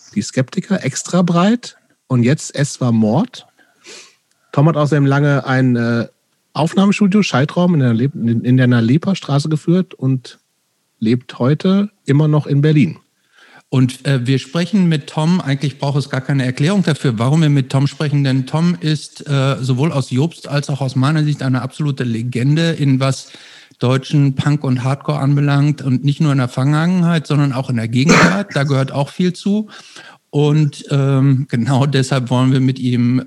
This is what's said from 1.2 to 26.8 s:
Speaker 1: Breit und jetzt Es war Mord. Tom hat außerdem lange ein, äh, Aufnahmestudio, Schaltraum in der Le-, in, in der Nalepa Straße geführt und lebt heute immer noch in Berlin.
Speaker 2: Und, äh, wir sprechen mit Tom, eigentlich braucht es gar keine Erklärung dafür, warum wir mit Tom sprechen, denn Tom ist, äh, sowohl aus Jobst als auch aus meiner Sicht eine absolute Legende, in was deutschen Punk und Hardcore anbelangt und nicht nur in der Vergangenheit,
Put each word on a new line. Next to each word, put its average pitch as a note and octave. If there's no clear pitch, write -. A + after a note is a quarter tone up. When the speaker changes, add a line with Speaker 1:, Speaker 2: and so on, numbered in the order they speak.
Speaker 1:
Breit F3+
und A#2+
jetzt C3
Es -
war B2
Mord. A2+
Tom D3
hat D3
außerdem D3
lange C#3+
ein, C3
äh, A#2
Aufnahmestudio, G3
Schaltraum F3
in D3
der A#2+
Le-, B2+
in, A#2
in B2+
der B2+
Nalepa B2
Straße D3
geführt E3+
und C3
lebt A#2+
heute F#3+
immer D3+
noch D3+
in C#3+
Berlin. D3
Speaker 2:
Und, B2+
äh, C3
wir C3
sprechen F3+
mit D3+
Tom, E3
eigentlich C#3
braucht C#3
es C3
gar C3
keine C#3
Erklärung F3
dafür, C#3
warum C3+
wir D#3
mit C#3
Tom C#3
sprechen, D3
denn C3
Tom E3+
ist, -
äh, C#3
sowohl C3
aus C#3
Jobst C#3+
als C#3+
auch C#3
aus C3
meiner D3+
Sicht D3
eine B2+
absolute C3+
Legende, B2
in C#3
was C3+
deutschen C3
Punk D3
und B2
Hardcore C#3+
anbelangt C#3+
und B2+
nicht C#3+
nur D3
in C#3
der B2
Vergangenheit, E3